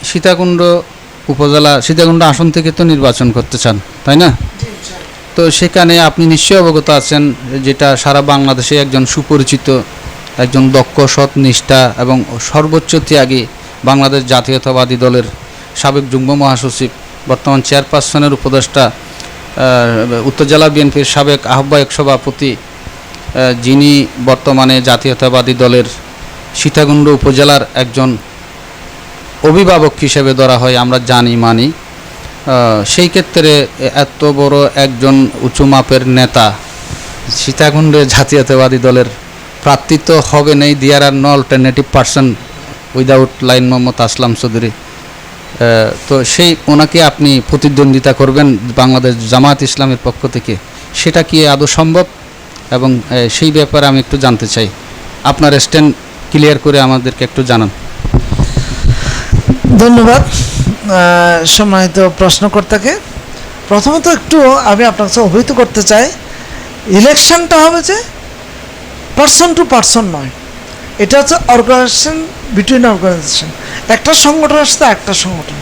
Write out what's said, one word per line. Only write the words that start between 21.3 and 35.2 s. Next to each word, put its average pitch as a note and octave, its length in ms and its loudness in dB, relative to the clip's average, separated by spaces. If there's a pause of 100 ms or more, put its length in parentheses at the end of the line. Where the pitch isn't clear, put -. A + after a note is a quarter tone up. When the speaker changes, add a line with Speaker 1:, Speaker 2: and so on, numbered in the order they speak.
Speaker 1:
আহ্বায়ক C#3 420 0
সভাপতি, C#3 600 -2
আহ, - 40 -18 (1040)
যিনি C#3 280 4 (360)
বর্তমানে C3 480 2 (120)
জাতীয়তাবাদী B2+ 720 0
দলের B2 240 4 (760)
সীতাকুণ্ড D3 460 2 (120)
উপজেলার C#3+ 440 2 (200)
একজন B2+ 280 -2 (1400)
অভিভাবক E3+ 460 4 (100)
হিসেবে C3+ 360 0
ধরা B2+ 220 4
হয়, B2+ 220 2
আমরা B2+ 140 0 (120)
জানি, A#2+ 240 2 (100)
মানি। A#2 260 2
আহ, - 1080 -4 (140)
সেই F3 220 2
ক্ষেত্রে D#3+ 380 2 (520)
এত - 180 -8 (180)
বড় C#3+ 160 2 (280)
একজন C3+ 320 2 (300)